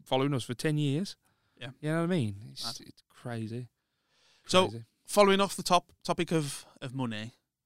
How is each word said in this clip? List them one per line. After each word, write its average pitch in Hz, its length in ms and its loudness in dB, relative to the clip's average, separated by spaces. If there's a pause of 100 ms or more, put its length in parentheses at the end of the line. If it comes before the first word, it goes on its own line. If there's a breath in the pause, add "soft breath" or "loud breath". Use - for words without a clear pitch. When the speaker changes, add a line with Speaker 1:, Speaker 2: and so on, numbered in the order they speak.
Speaker 1:
following 135 320 0
us 123 80 -2
for 123 120 -8
ten 151 240 0
years. 147 380 -2 (440)
Speaker 2:
Yeah. 120 80 -12 (140)
Speaker 1:
You 151 80 -4
know 160 80 0
what 165 60 0
I - 20 0
mean? 123 300 0 (140)
It's, 135 140 -12
Speaker 2:
Mad. - 240 -12
Speaker 1:
it's - 220 -20
crazy. 117 580 -8 (800)
Speaker 2:
So, 185 220 4
Speaker 1:
Crazy. 117 160 -10 (200)
Speaker 2:
following 196 380 6
off 196 120 -2
the 185 80 -8
top, - 300 2 (100)
topic 175 300 -2
of, 151 320 -2 (160)
of 127 140 -8
money, 117 400 -6 (320)